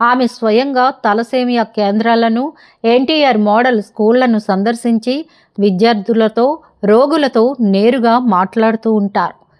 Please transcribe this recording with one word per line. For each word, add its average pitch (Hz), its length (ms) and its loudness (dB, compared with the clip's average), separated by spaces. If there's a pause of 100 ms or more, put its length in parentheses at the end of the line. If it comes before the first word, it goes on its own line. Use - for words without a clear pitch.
ఆమె 247 260 2
స్వయంగా 254 640 0 (160)
తలసేమియా 233 580 -2
కేంద్రాలను, 226 880 -2 (320)
ఎన్టీఆర్ 262 520 2
మోడల్ 214 440 0
స్కూళ్లను 226 580 0
సందర్శించి 233 840 -2 (320)
విద్యార్థులతో, 220 1000 0 (240)
రోగులతో 262 760 2
నేరుగా 226 600 2
మాట్లాడుతూ 220 720 0
ఉంటారు. 202 420 -2 (240)